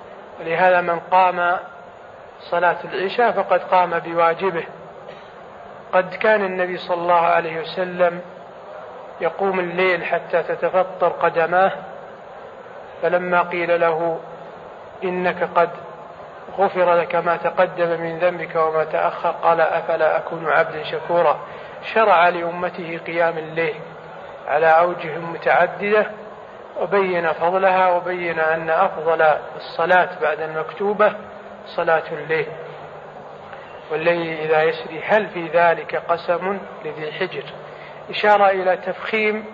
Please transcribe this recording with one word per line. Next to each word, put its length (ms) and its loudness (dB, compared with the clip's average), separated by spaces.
ولهذا 400 4
من 200 0
قام 460 4
صلاة 440 2
العشاء 480 0
فقد 280 2
قام 380 2
بواجبه. 640 0
قد 220 2
كان 300 4
النبي 320 -2
صلى 200 -2
الله 240 4
عليه 400 2
وسلم 600 0
يقوم 400 -2
الليل 440 0
حتى 380 -2
تتفطر 640 0
قدماه، 640 2
فلما 400 2
قيل 380 0
له: 400 0
"إنك 500 0
قد 160 4
غفر 360 4
لك 200 2
ما 220 0
تقدم 640 0
من 180 -6
ذنبك 380 -2
وما 280 2
تأخر"، 460 -2
قال: 300 2
"أفلا 560 2
أكون 320 -4
عبدا 340 0
شكورا؟" 580 0
شرع 440 6
لأمته 800 -4
قيام 320 0
الليل 360 -4
على 180 4
أوجه 520 4
متعددة، 880 2
وبين 520 2
فضلها، 560 4
وبين 500 0
أن 320 0
أفضل 520 2
الصلاة 520 2
بعد 180 0
المكتوبة 720 0
صلاة 360 0
الليل. 340 -2
والليل 500 0
إذا 220 4
يسري 440 -2
هل 220 4
في 180 -6
ذلك 600 2
قسم 500 0
لذي 280 -8
حجر، 320 -6
إشارة 400 6
إلى 260 2
تفخيم 760 -2